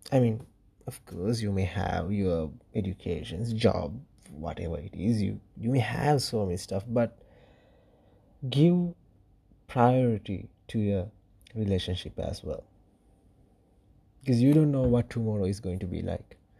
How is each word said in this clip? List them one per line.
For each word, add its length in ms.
I 80
mean, 260
of 200
course, 340
you 120
may 120
have 480
your 400
educations, 800
job, 440
whatever 460
it 160
is. 280
You, 180
you 120
may 100
have 420
so 240
many 120
stuff, 300
but 300
give 440
priority 800
to 120
your 320
relationship 640
as 240
well. 200
Because 220
you 120
don't 180
know 100
what 280
tomorrow 360
is 160
going 180
to 60
be 160
like. 360